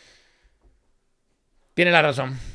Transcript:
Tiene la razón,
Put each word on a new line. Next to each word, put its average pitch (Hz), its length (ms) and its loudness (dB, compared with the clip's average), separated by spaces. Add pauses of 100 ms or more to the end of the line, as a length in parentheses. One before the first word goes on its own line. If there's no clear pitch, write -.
(1700)
Tiene 175 180 2
la 170 100 6
razón, 135 360 -2 (180)